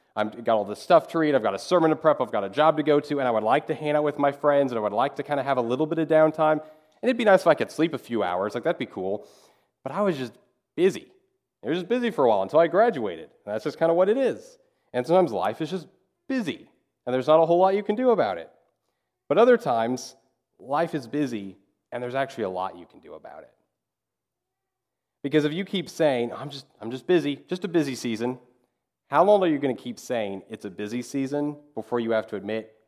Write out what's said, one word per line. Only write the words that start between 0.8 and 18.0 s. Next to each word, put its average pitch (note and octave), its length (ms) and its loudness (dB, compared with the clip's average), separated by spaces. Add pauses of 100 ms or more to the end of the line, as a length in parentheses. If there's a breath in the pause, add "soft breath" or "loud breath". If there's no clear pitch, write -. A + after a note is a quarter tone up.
to - 100 -4
read, D3+ 160 2
I've A2+ 80 2
got G2 120 0
a F#2+ 40 -6
sermon E3 300 2
to D#3 80 0
prep, D#3 240 2
I've A#2+ 100 -4
got G#2 140 -2
a G2 40 -6
job D3+ 280 2
to D3+ 60 0
go D3 180 4
to, C#3+ 180 -4
and C3 80 0
I A#2+ 40 2
would A2 120 0
like B2+ 240 2
to - 60 -4
hang D3 220 -4
out D3+ 100 2
with D3 120 -2
my C#3+ 140 2
friends, C#3+ 400 2
and A#2 80 -4
I - 20 -4
would G#2 120 -2
like C3+ 240 -2
to C#3+ 60 -6
kinda C#3 200 -4
have C3+ 140 -2
a B2+ 40 0
little B2+ 240 -2
bit D#3+ 140 -4
of D#3 80 -2
downtime, D#3 540 2
and - 0 - (400 loud breath)
it'd A#3 160 0
be A#3 80 0
nice F#3+ 160 6
if - 60 0
I D#3 80 6
could - 160 -4
sleep D#3+ 220 -2
a C3+ 40 -4
few A2+ 260 -4
hours, F#2 300 -2
like, B2 100 -6
that'd B2 160 -2
be B2 60 -6
cool. G2+ 420 -6 (560 soft breath)
But C3 80 -10
I F3 100 -4
was F#3 160 0
just B2 140 -8 (460)
busy. E3 340 0 (540)
I A2+ 40 -6
was E3+ 100 -2
just F3 100 -8
busy A#3+ 200 0
for D3 140 0
a A#2+ 60 6
while G2+ 120 4
until G2 180 2
I E3+ 80 6
graduated, C#3 640 0 (140)
and G#2 80 -8
that's A2 120 -6
just D3 120 -6
kinda E3 160 2
what F3+ 140 4
it A3+ 100 2
is. A3+ 420 -4 (340)
And B2 120 -4
sometimes E3+ 260 4
life G#2+ 300 -4
is D3+ 80 -6
just F3 180 -10 (400)
busy, G3+ 420 -6 (360)
and B2 80 -4
there's B2+ 140 -2
not D#3+ 140 6
a D#3+ 40 4
whole E3+ 120 4
lot F#3+ 180 4
you G#3 80 -2
can G#3 120 -2
do B3 160 2